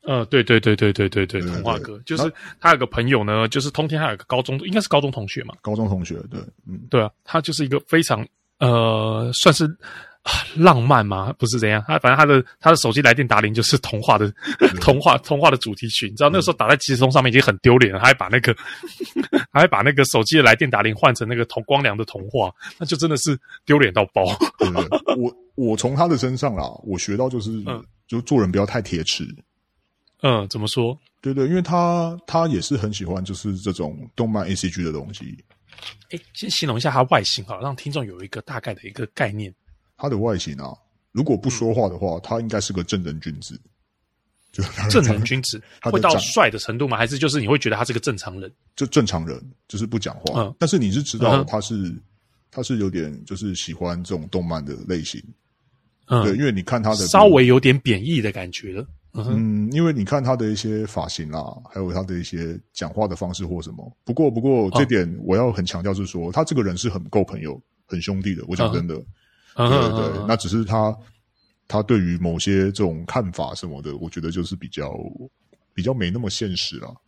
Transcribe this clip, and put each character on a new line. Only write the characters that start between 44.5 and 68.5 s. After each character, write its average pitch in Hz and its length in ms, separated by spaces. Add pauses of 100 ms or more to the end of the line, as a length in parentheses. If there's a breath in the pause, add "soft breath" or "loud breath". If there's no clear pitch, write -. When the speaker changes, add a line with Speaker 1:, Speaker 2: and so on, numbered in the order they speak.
Speaker 2:
就 101 100
他 - 220
的 107 60
长-， 226 120
Speaker 1:
正 107 100
人 104 120
君 127 160
子， 110 200 (200 soft breath)
Speaker 2:
他 120 100
的 - 80
长-， 180 120
Speaker 1:
会 151 40
到 - 60
帅 165 280
的 107 80
程 113 200
度 139 100
吗？ 117 80
还 113 100
是 139 120
就 151 100
是 139 140
你 104 40
会 143 120
觉 113 120
得 107 60
他 110 80
是 123 80
个 113 80
正 123 160
常 95 240
人？ 95 100 (280)
Speaker 2:
就 139 80
正 131 200
常 82 200
人， 69 120 (300)
就 104 100
是 110 80
不 110 140
讲 - 220
话。 - 220
Speaker 1:
嗯。 98 140
Speaker 2:
但 170 80
是 160 140
你 107 100
是 131 140
知 113 140
道 139 260
他 113 160
是， 110 160
Speaker 1:
嗯 98 80
哼。 85 180 (480)
Speaker 2:
他 127 140
是 123 140
有 98 120
点 78 360
就 98 100
是 98 200
喜 - 180
欢 87 320
这 95 100
种 78 140
动 90 160
漫 80 180
的 71 100 (140)
类 85 160
型。 - 180 (840)
Speaker 1:
嗯。 120 180
Speaker 2:
对， 101 140
因 143 80
为 127 60
你 98 100
看 117 200
他 110 100
的 101 160
Speaker 1:
稍 202 180
微 139 200
有 123 140
点 131 200
贬 104 260
义 156 160
的 104 100
感 92 220
觉 98 180
了。 104 160 (280)
嗯 110 80
哼。 110 120
Speaker 2:
嗯， 107 360
因 160 140
为 160 80
你 113 100
看 135 200
他 131 120
的 113 120
一 107 80
些 107 320
发 87 200
型 78 240
啦， 78 80 (320)
还 95 80
有 90 140
他 92 100
的 92 160
一 85 40
些 82 360 (140)
讲 85 160
话 107 180
的 90 80
方 90 180
式 92 120
或 85 160
什 80 100
么。 - 320
不 - 80
过， 147 180
不 113 120
过 120 300
这 120 140
点 95 220 (160)
我 92 140
要 120 140
很 92 140
强 90 160
调 98 120
是 95 120
说， 85 240
Speaker 1:
哦。 - 20
Speaker 2:
他 160 120
这 156 120
个 120 80
人 92 140
是 110 120
很 92 160
够 98 180
朋 82 180
友、 69 180 (280)
很 87 140
兄 98 200
弟 95 140
的， - 120
我 90 80